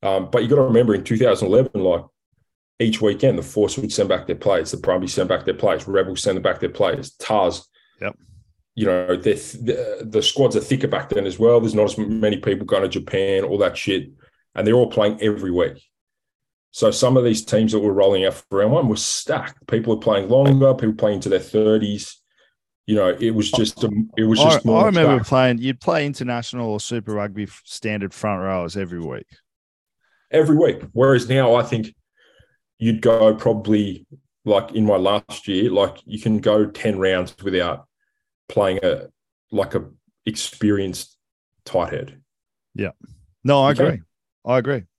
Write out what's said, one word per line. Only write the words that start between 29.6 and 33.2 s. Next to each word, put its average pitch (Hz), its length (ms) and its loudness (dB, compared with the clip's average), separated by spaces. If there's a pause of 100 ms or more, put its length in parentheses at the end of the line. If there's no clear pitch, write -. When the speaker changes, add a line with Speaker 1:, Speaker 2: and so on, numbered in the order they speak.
Speaker 1:
Every 151 280 4
week. 156 340 2
Whereas 123 360 4
now 127 280 4
I 120 80 4
think 110 320 -6 (840)
you'd 110 240 0
go 113 340 6